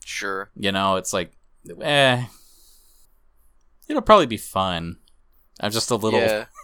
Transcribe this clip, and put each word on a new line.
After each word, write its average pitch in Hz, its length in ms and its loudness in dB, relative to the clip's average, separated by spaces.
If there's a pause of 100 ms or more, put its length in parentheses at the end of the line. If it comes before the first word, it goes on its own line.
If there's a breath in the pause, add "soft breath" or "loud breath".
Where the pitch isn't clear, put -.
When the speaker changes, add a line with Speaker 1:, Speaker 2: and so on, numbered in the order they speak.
Speaker 1:
Sure. 98 520 -8
Speaker 2:
You 98 160 -2
know, 98 240 2
it's - 160 -6
like, 90 200 -4 (500)
eh. 135 420 2 (1600 soft breath)
It'll 302 120 -2
probably 214 260 6
be 110 120 -4
fun. 87 600 -4 (640)
I'm 104 100 -4
just 110 200 -2
a 120 60 0
little 110 240 2
Speaker 1:
Yeah. 110 260 0 (180)